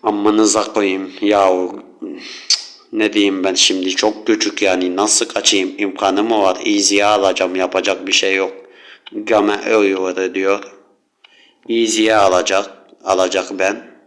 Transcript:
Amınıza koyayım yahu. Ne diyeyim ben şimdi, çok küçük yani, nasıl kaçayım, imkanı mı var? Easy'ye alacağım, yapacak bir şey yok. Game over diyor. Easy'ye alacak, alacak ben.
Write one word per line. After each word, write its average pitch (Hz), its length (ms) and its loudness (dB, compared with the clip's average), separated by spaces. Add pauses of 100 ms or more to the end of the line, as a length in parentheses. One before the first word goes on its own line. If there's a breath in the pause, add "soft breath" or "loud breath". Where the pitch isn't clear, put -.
Amınıza 107 680 0
koyayım 95 480 -2
yahu. 95 600 2 (1080 loud breath)
Ne 107 200 0
diyeyim 98 320 2
ben 92 100 0
şimdi, 92 360 0
çok 107 360 -2
küçük 107 360 -2
yani, 90 340 0
nasıl 107 320 0
kaçayım, 98 500 -2
imkanı 101 440 0
mı 113 200 2
var? 92 220 2
Easy'ye 101 400 2
alacağım, 95 520 2
yapacak 92 500 -2
bir 95 60 -2
şey 98 240 2
yok. 95 160 -2 (600 loud breath)
Game 107 640 0
over 95 580 0
diyor. 98 380 -2 (960 soft breath)
Easy'ye 110 480 2
alacak, 95 540 2 (340)
alacak 92 540 0
ben. 101 320 -2 (160)